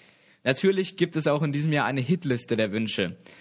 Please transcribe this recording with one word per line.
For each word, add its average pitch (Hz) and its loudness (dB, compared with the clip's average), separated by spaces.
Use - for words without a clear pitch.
Natürlich 185 0
gibt 170 0
es 156 0
auch 147 2
in 147 0
diesem 151 0
Jahr 143 2
eine 131 0
Hitliste 127 -2
der 110 2
Wünsche. 107 -2